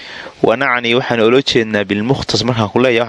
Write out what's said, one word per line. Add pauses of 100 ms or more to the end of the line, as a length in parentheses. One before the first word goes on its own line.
(440)
Wa
nacni,
waxaan
ula
jeednaa
bilmukhtas
markaan
ku
leeyahay,